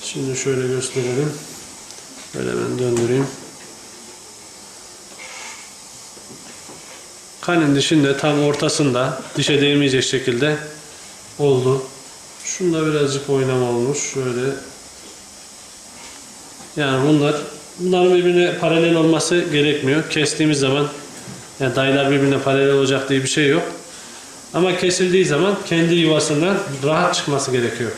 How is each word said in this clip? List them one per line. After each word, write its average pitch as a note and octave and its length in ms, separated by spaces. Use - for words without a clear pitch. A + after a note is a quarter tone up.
Şimdi C3+ 340
şöyle B2+ 300
gösterelim. B2+ 640
Böyle C3 140
ben A#2+ 300
döndüreyim. B2 480
Kanin D#3+ 340
dişin C#3 280
de C#3 140
tam D3 260
ortasında, C#3+ 760
dişe C#3+ 240
değmeyecek C#3+ 420
şekilde C3+ 540
oldu. C3+ 440
Şunda E3 420
birazcık C#3+ 440
oynama C3 400
olmuş. B2 440
Şöyle. C3 420
Yani C3+ 300
bunlar, D3+ 340
bunların F3+ 360
birbirine F3 440
paralel E3 360
olması D#3+ 440
gerekmiyor. D3 580
Kestiğimiz D3+ 500
zaman, C3+ 280
yani B2+ 160
dayılar C#3 360
birbirine C#3 300
paralel C#3 300
olacak C3+ 380
diye C3+ 140
bir C3+ 40
şey D3 200
yok. D#3+ 160
Ama F3+ 240
kesildiği F#3 480
zaman E3+ 400
kendi E3+ 300
yuvasından D#3 640
rahat F3 320
çıkması C3+ 360
gerekiyor. A#2+ 460